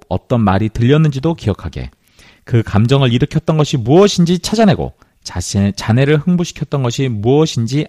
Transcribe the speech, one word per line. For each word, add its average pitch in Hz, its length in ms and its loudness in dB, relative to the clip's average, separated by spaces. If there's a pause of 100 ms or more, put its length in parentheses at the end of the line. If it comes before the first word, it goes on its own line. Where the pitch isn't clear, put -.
어떤 - 320 -2
말이 101 280 2
들렸는지도 143 680 0
기억하게. 73 560 -8 (520)
그 117 200 0
감정을 135 500 2
일으켰던 156 440 -2
것이 156 200 0
무엇인지 175 600 2
찾아내고 190 540 0 (300)
자신의, 98 500 -2
자네를 139 440 0
흥분시켰던 160 640 -2
것이 131 260 -2
무엇인지 127 800 0